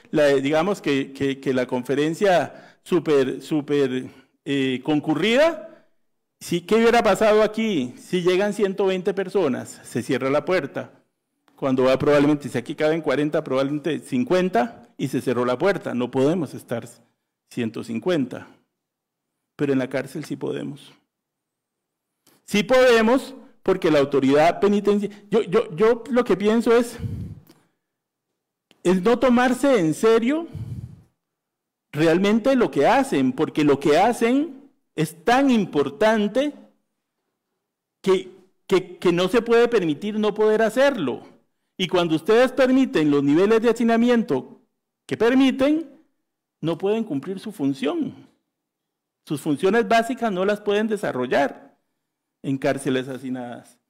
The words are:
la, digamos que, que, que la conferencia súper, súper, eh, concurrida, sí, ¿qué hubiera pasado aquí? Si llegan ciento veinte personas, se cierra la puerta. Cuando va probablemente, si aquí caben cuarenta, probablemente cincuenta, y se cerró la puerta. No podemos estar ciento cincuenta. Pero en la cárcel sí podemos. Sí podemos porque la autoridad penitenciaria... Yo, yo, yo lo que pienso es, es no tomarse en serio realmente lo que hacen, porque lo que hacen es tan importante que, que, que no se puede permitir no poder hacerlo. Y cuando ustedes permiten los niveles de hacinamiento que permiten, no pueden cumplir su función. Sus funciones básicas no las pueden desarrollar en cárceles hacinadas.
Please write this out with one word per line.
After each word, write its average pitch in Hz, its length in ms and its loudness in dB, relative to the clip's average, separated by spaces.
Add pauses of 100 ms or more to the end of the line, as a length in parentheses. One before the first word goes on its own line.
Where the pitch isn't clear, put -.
(100)
la, 151 160 2
digamos 151 560 0
que, 139 300 -2
que, 135 260 -4
que 135 160 -4
la 127 120 0
conferencia 147 1160 -2
súper, 143 600 0
súper, 139 640 -2 (380)
eh, 131 380 -2
concurrida, 170 1040 0 (540)
sí, 170 220 -6
¿qué 190 120 -2
hubiera 226 260 4
pasado 214 440 2
aquí? 202 520 -4
Si - 260 -6
llegan 185 300 0
ciento 196 340 -2
veinte 185 280 -2
personas, 175 680 -4
se - 180 -8
cierra 131 280 -4
la 147 140 0
puerta. 143 460 -4 (680)
Cuando 131 280 0
va 131 140 4
probablemente, 147 500 2
si 120 80 -6
aquí 123 180 -6
caben 156 280 0
cuarenta, 151 420 -2
probablemente 143 540 -4
cincuenta, 185 960 -2
y 139 120 -6
se 135 120 -4
cerró 123 240 -2
la 127 140 -2
puerta. 165 340 -2
No 123 180 -4
podemos 135 440 -2
estar 117 340 -10 (640)
ciento 113 340 -6
cincuenta. 123 640 -4 (1080)
Pero 139 180 -2
en 131 40 2
la 127 120 -4
cárcel 139 340 -8
sí - 120 -10
podemos. - 540 -10 (1600)
Sí 208 160 -2
podemos 247 720 4 (280)
porque 185 280 0
la 151 80 4
autoridad 139 600 4
penitenciaria... 202 720 0
Yo, 226 120 2
yo, 175 340 -2
yo 233 340 2
lo 240 140 2
que 202 100 2
pienso 214 400 2
es, 240 240 0 (1800)
es 180 200 0
no 233 160 2
tomarse 254 600 2
en 160 140 0
serio 226 560 2 (1400)
realmente 202 640 2
lo 220 140 2
que 139 160 0
hacen, 185 460 2
porque 151 320 -2
lo 139 140 4
que 151 200 2
hacen 240 720 0 (260)
es - 280 -6
tan 269 260 2
importante 214 1040 0 (1500)
que, 185 300 0 (360)
que, 180 300 -2
que 180 160 0
no 175 160 0
se 233 140 2
puede 233 260 4
permitir 202 500 -2
no 208 140 0
poder 214 300 2
hacerlo. 220 640 -2 (480)
Y 185 120 -4
cuando 175 280 0
ustedes 240 360 4
permiten 254 580 2
los 143 120 2
niveles 196 400 4
de 233 80 2
hacinamiento 226 880 0 (460)
que 131 100 -6
permiten, 262 720 2 (720)
no 160 160 -4
pueden 208 280 -2
cumplir 175 360 -8
su 214 120 -14
función. 247 760 -6 (1000)
Sus 147 140 -6
funciones 190 460 -2
básicas 226 460 -2
no 185 120 -4
las 202 160 -2
pueden 208 280 -2
desarrollar 160 880 -4 (640)
en 135 160 -4
cárceles 135 500 -2
hacinadas. 127 680 -12 (120)